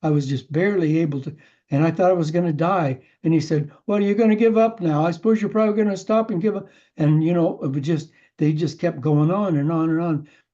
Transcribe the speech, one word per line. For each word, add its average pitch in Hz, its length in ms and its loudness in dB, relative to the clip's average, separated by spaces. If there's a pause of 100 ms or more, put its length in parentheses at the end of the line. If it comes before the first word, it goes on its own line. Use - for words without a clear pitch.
I 156 80 -2
was 147 160 0
just 135 260 -6
barely 165 460 0
able 147 240 -2
to, - 120 -12 (360)
and 147 140 2
I 165 60 2
thought 180 200 2
I 185 40 4
was 160 160 -2
gonna 175 220 0
die. 160 480 -2 (240)
And 165 100 2
he 151 60 4
said, 151 300 -2 (160)
Well, 208 140 0
you're 202 140 0
gonna 220 220 4
give 226 200 2
up 226 240 2
now. 156 240 0
I 170 60 2
suppose 214 300 0
you're 196 100 -2
probably 214 320 0
gonna 202 140 0
stop 220 340 -2
and 175 100 -2
give 196 160 -2
up. 196 120 -10 (280)
And, 156 280 2
you 170 100 2
know, 170 280 0
it 151 60 -4
would 135 140 -4
just, 151 280 -4 (260)
they 156 160 2
just 156 260 -2
kept 165 220 -4
going 151 300 2
on 190 260 0
and 143 160 0
on 165 180 0
and 160 100 0
on. 160 280 -4 (260)